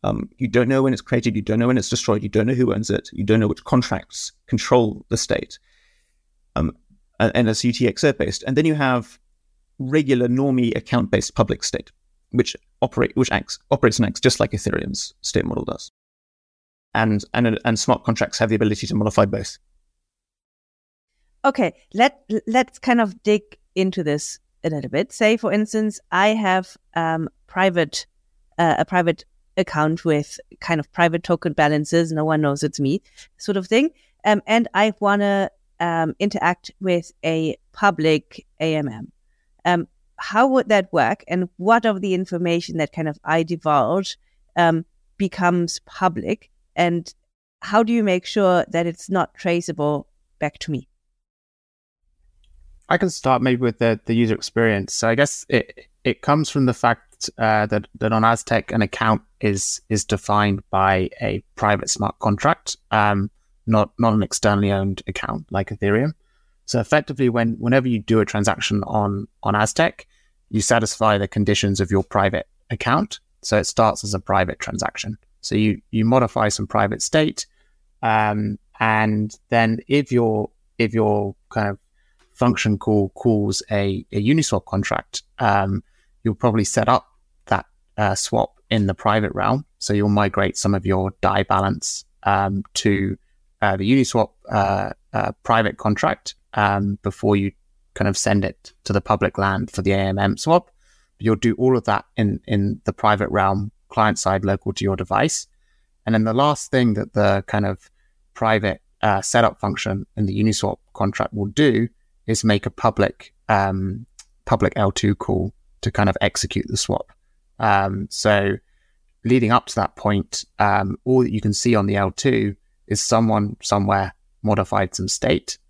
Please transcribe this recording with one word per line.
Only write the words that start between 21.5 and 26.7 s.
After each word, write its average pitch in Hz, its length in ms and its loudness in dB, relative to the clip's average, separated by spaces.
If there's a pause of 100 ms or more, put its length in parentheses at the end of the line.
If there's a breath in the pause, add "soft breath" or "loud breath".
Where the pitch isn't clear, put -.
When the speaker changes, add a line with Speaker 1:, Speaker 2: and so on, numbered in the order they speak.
Speaker 2:
let, 254 300 2 (220)
let's 247 320 0
kind 240 240 2
of 202 220 -2
dig 208 340 0 (180)
into 185 280 0
this 147 360 -4 (240)
a 170 60 0
little 143 220 -6
bit. 170 200 -2
Say, 220 260 2
for 214 140 -2
instance, 214 480 -2 (120)
I 196 180 4
have, 190 480 0 (180)